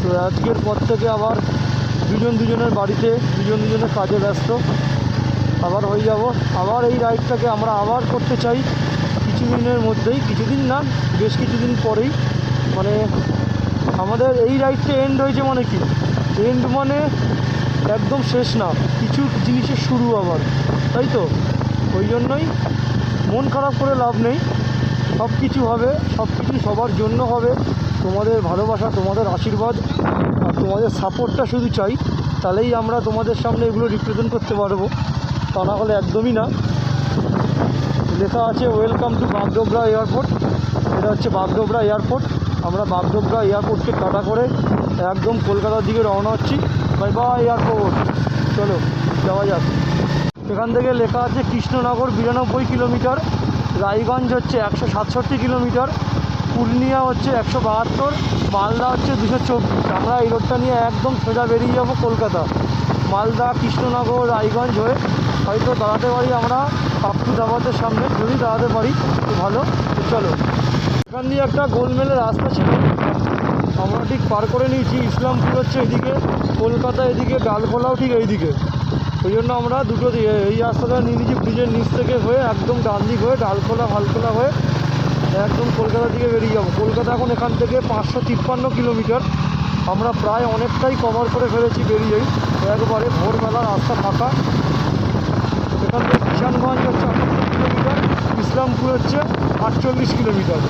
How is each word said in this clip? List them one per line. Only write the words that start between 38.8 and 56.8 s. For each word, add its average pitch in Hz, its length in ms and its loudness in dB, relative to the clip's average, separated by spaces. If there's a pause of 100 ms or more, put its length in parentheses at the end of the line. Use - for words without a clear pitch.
to 240 140 0
বাগডোগরা 208 540 2
এয়ারপোর্ট।" 220 420 0 (680)
এটা 202 120 2
হচ্ছে 214 200 0
বাগডোগরা 202 520 0
এয়ারপোর্ট। 214 440 0 (400)
আমরা 190 200 -2
বাগডোগরা 190 580 0
এয়ারপোর্টকে 202 480 0
টাটা 196 300 0
করে 220 200 0 (600)
একদম 190 440 0
কলকাতার 214 380 0
দিকে 220 180 0
রওনা 202 260 0
হচ্ছি। 220 280 0 (420)
বাই 208 120 0
বাই 240 320 2
এয়ারপোর্ট, 226 640 0 (460)
চলো 196 240 0 (460)
যাওয়া 196 200 0
যাক। 185 160 0 (880)
এখান 226 220 -2
থেকে 247 200 2
লেখা 233 260 0
আছে 247 320 0
কৃষ্ণনগর 247 580 0
বিরানব্বই 247 560 0
কিলোমিটার, 247 520 0 (640)
রায়গঞ্জ 226 520 0
হচ্ছে 247 240 -2
একশো 214 300 -2
সাতষট্টি 240 500 -2
কিলোমিটার, 247 500 0 (680)
পূর্ণিয়া 247 460 2